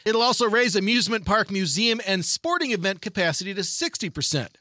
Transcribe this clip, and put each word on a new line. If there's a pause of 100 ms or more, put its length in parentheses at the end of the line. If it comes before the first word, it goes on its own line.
It'll
also
raise
amusement
park,
museum,
and
sporting
event
capacity
to
sixty
percent.